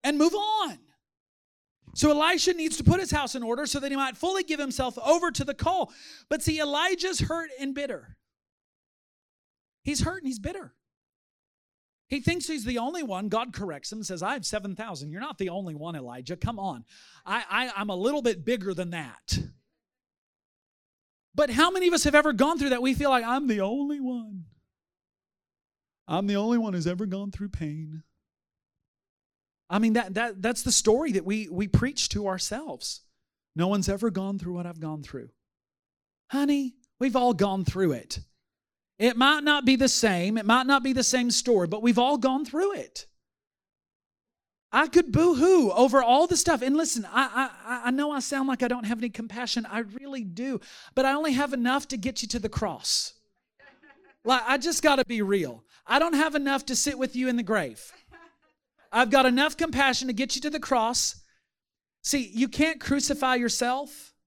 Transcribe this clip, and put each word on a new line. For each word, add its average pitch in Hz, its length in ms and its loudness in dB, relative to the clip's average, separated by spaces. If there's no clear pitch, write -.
and 294 160 0
move 330 160 4
on. 415 440 -2
So 302 160 4
Elisha 330 440 2
needs 320 240 -4
to - 60 -6
put 349 140 8
his 381 140 -4
house 277 240 -2
in 240 80 -6
order 240 220 -2
so 285 120 -4
that 277 120 -4
he 277 60 -2
might 262 200 -2
fully 381 260 -2
give 311 160 -4
himself 262 400 -4
over 320 320 4
to 254 140 -6
the 277 100 -6
call. 349 380 -2
But 294 140 -2
see, 311 160 0
Elijah's 339 640 -2
hurt 320 300 -4
and 277 120 -6
bitter. 262 440 -8
He's 285 160 -4
hurt 359 220 -4
and 285 40 -8
he's 240 140 -6
bitter. 320 340 -10
He 277 120 -4
thinks 349 260 -2
he's 294 180 -6
the 240 140 -4
only 311 240 -6
one. 208 260 -6
God 226 240 -4
corrects 165 380 -10
him 214 80 -12
and 202 80 -10
says, 180 160 -8
"I 220 120 -4
have 208 100 -10
seven 196 320 -6
thousand. 160 340 -12
You're 190 120 -12
not 285 160 -12
the 190 100 -4
only 175 260 -8
one, 160 220 -10
Elijah. 127 400 -12
Come 226 220 -4
on. 151 260 -8
I, 208 240 -4
I, 233 280 -2
I'm 208 120 -4
a 185 80 -4
little 254 260 0
bit 202 220 0
bigger 202 300 -2
than 175 160 -6
that." 151 480 -6
But 285 160 2
how 302 200 2
many 370 180 0
of 339 60 4
us 294 100 0
have 294 100 2
ever 294 180 6
gone 285 260 2
through 285 100 0
that? 247 140 0
We 262 120 2
feel 285 140 0
like, 247 160 2
"I'm 262 220 -2
the 208 160 0
only 277 380 -4
one. 220 440 -8
I'm 180 200 -2
the 202 100 0
only 226 220 2
one 214 160 -2
who's 165 120 -2
ever 180 200 -2
gone 196 240 -6
through 202 180 -8
pain." 156 540 -8
I 190 80 0
mean, 220 160 4
that, 208 200 0
that, 208 280 -4
that's 233 180 -2
the 254 100 -2
story 240 420 4
that 180 120 0
we, 208 240 -2
we 202 180 -4
preach - 440 2
to 202 160 -4
ourselves. 202 760 -6
"No 170 100 2
one's 196 220 0
ever 202 220 0
gone 190 280 -4
through 175 140 -8
what 175 140 -6
I've 165 120 -12
gone 156 240 -8
through." 123 280 -14
Honey, 285 440 0
we've 254 160 2
all 247 160 4
gone 190 320 2
through 180 280 2
it. - 280 -8
It 233 200 2
might 294 260 4
not 285 220 4
be 262 100 6
the 254 140 4
same. 202 500 2
It 202 80 -2
might 254 220 4
not 277 160 4
be 269 80 0
the 254 100 0
same 247 300 2
story, 202 340 4
but 214 160 -4
we've 240 160 4
all 269 180 4
gone 262 280 2
through 381 300 -2
it. - 320 -14
I 277 160 4
could 339 240 4
boo-hoo 311 640 6
over 254 280 6
all 269 280 6
the 349 80 0
stuff. 285 260 2
And 269 140 2
listen, 247 360 -2
I, 247 380 0
I, 240 220 -6
I 247 40 2
know 294 220 0
I 277 80 -2
sound 269 280 -2
like 254 140 0
I 247 60 0
don't 247 160 -2
have 220 140 -2
any 240 100 -4
compassion. 226 600 -6
I 208 120 -4
really 254 420 -8
do. 214 380 -6
But 262 120 4
I 269 80 4
only 302 180 0
have 277 200 0
enough 254 360 0
to 262 80 -6
get 233 260 -4
you 220 60 -8
to 240 100 -4
the 208 100 -4
cross. - 680 -4
Like, 247 220 2
I 262 120 2
just 320 220 -2
gotta 277 240 6
be 226 180 -2
real. 175 420 -2
I 247 140 2
don't 330 160 4
have 302 220 2
enough 277 300 0
to 254 100 -2
sit 277 200 0
with 254 200 -4
you 254 120 0
in 247 60 0
the 233 80 0
grave. 170 500 -4
I've 226 180 4
got 262 160 6
enough 277 300 2
compassion 262 500 0
to 254 80 -4
get 247 220 -2
you 254 60 -6
to 294 80 -2
the 302 100 -4
cross. 240 600 0
See, 247 280 -2
you 240 140 0
can't 302 340 0
crucify 269 540 0
yourself. 247 800 -4